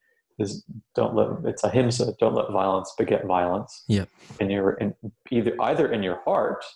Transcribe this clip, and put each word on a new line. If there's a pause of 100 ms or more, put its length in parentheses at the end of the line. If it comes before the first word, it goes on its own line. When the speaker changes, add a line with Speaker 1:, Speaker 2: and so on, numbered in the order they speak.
(380)
Speaker 1:
is, (300)
"Don't
let," (160)
it's
ahimsa,
"don't
let
violence
beget
violence."
Speaker 2:
Yep. (320)
Speaker 1:
In
your,
in (360)
either,
either
in
your
heart (120)